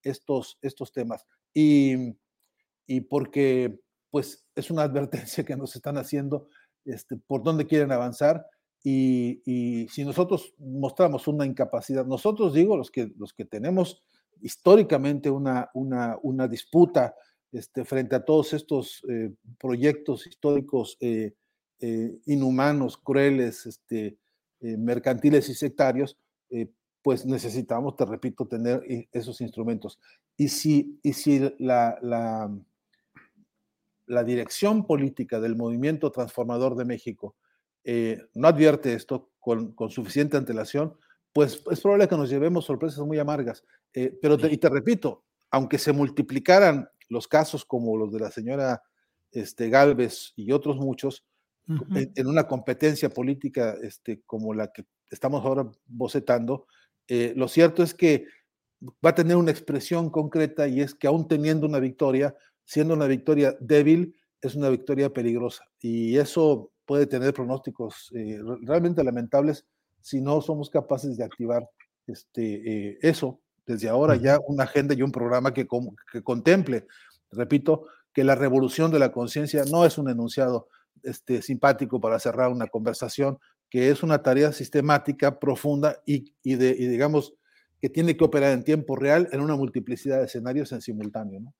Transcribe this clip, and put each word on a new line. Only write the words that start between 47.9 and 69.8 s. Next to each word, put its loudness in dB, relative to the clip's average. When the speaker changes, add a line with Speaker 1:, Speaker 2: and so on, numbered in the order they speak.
Speaker 1:
los -4
de -6
la -6
señora, -4
este, -6
Gálvez 4
y -4
otros -2
muchos, -6
Speaker 2:
Ujú. -4
Speaker 1:
en, -4
en -2
una 2
competencia -2
política, -4
este, -12
como -8
la -4
que -20
estamos -4
ahora 0
bocetando, -2
eh, 0
lo 0
cierto 4
es 0
que 2
va 8
a 2
tener 4
una 4
expresión -4
concreta 0
y 0
es -2
que 0
aún 2
teniendo 2
una 0
victoria, 0
siendo 0
una 2
victoria 2
débil, 4
es -6
una 0
victoria 0
peligrosa. -4
Y -2
eso 2
puede 2
tener 0
pronósticos, -8
eh, -8
re-, -8
realmente 0
lamentables 0